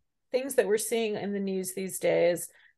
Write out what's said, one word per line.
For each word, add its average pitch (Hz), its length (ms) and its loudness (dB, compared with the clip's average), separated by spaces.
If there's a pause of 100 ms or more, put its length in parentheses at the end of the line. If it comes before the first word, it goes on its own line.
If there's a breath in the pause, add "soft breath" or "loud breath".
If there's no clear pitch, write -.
(320)
things 262 240 -2
that 202 120 4
we're 214 100 2
seeing 220 380 -2
in 202 160 -4
the 202 80 -2
news 190 340 -4
these 190 260 -6
days 170 500 2 (280 soft breath)